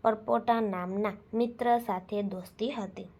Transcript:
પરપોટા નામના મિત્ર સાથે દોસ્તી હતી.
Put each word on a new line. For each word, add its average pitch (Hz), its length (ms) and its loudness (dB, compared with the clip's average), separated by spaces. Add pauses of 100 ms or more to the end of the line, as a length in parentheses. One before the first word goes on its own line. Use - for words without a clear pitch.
પરપોટા 233 600 2
નામના 190 520 0 (200)
મિત્ર 240 460 2
સાથે 208 440 -2
દોસ્તી 196 480 -4
હતી. 202 360 -8 (120)